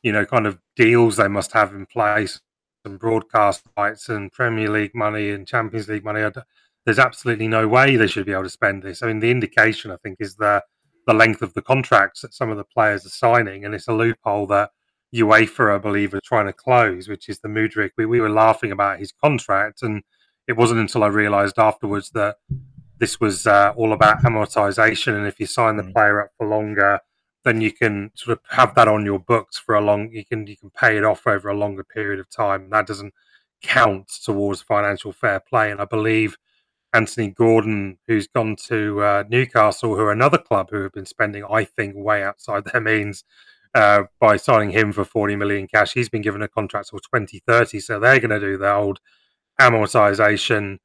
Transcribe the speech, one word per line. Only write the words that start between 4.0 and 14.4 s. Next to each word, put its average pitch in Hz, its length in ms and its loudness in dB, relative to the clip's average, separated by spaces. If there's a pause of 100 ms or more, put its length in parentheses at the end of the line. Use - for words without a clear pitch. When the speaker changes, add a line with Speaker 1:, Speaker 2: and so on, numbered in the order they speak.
Speaker 1:
and 101 220 -8
Premier 110 380 -2
League 104 260 -2
money 107 340 -4
and 98 160 -8
Champions 110 420 -6
League 107 160 -8
money. 107 200 -4
I 104 80 -2
d-, - 100 -16 (440)
there's 113 140 2
absolutely 117 500 0
no 110 180 2
way 127 300 4
they 110 100 4
should 95 180 -4
be 101 60 -6
able 95 120 -4
to 92 60 -10
spend 98 320 -4
this. 95 220 -12
I 117 40 -4
mean, 110 120 -4
the 117 100 0
indication, 110 600 0
I 87 60 -14
think, 95 240 -14
is 98 160 -10
the, 104 260 0 (420)
the 117 80 2
length 110 280 4
of 113 120 -10
the 98 80 -6
contracts 123 600 0
that - 120 -18
some 120 160 -6
of 107 60 -6
the 101 80 -12
players 107 420 -2
are - 40 -20
signing, 107 560 0
and 104 100 -8
it's 98 140 -10
a 113 40 0
loophole 110 540 -2